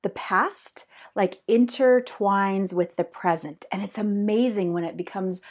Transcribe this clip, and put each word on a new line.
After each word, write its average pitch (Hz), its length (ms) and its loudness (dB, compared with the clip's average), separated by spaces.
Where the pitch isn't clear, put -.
the 170 60 -2
past, - 760 -2
like, 190 320 0
intertwines 208 1300 2
with 175 240 0
the 170 80 0
present. 165 640 -4
And 196 100 -6
it's 202 160 -8
amazing 208 760 0
when 170 100 -2
it 165 140 -8
becomes 185 540 -6